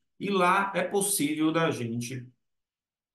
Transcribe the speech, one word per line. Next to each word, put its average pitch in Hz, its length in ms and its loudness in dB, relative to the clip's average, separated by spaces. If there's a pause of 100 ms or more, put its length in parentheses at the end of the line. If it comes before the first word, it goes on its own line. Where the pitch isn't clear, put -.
(200)
e 196 100 -4
lá 185 460 2
é 175 80 0
possível 156 680 0
da 160 180 2
gente 120 560 -6 (880)